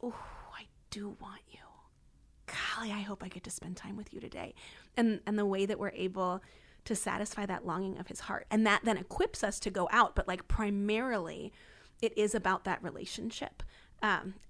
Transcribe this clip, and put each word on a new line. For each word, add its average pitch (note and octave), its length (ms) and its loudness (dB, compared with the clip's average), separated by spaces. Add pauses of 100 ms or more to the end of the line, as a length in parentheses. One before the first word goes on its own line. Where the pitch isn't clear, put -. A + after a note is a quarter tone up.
"Oh, A#3+ 140 -6 (420)
I - 80 -14 (260)
do G3+ 280 -8
want - 300 -14
you. - 100 -20 (840)
Golly, - 460 -4
I G#3 100 -2
hope G3+ 220 -6
I F#3 40 -8
get F3+ 160 -12
to E3+ 80 -10
spend F3 260 -8
time G3+ 200 -10
with G#3 160 -12
you - 60 -10
today." - 340 -10 (440)
And, A3+ 280 6
and G#3 120 0
the G#3 100 4
way G3 180 2
that G3+ 140 0
we're - 100 -2
able F#3+ 520 0 (440)
to A3 100 -2
satisfy - 520 -2
that F#3 180 -4
longing F#3+ 320 -2
of F3+ 100 -10
his - 140 -10
heart. - 300 -4
And A3 140 6
that G#3 200 6
then A3 120 4
equips - 460 0
us G#3 180 0
to G#3 100 -2
go F#3 200 0
out, A3 240 6
but, - 120 2
like, F#3 200 -4
primarily G3+ 1040 0 (500)
it A3+ 160 2
is G#3+ 180 6
about F#3+ 300 2
that F#3 180 -2
relationship. - 800 -6 (380)
Um, F#3+ 340 0 (140)